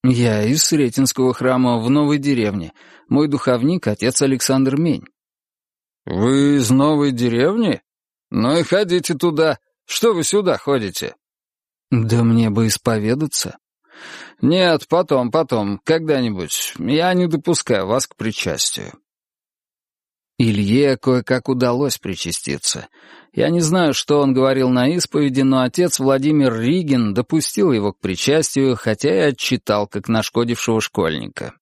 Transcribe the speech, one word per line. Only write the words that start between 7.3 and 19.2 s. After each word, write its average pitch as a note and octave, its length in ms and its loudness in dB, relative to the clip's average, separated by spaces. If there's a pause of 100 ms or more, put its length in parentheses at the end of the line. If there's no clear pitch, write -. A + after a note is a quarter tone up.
Ну B2 280 0
и E3 40 0
ходите F3+ 520 0
туда. D#3 440 0 (280)
Что A3+ 260 0
вы E3+ 120 0
сюда F3+ 340 0
ходите?» A2+ 580 -4 (760)
«Да A#2 340 2
мне A2+ 260 4
бы A2+ 160 0
исповедаться». A2+ 920 -4 (840)
«Нет, E3 480 2
потом, C#3+ 420 0
потом, A2 540 -2
когда-нибудь. C3 920 -2
Я D#3 360 0
не F3+ 120 2
допускаю D3+ 600 -2
вас A#2+ 200 -2
к - 100 -20
причастию». E2+ 760 -6 (1400)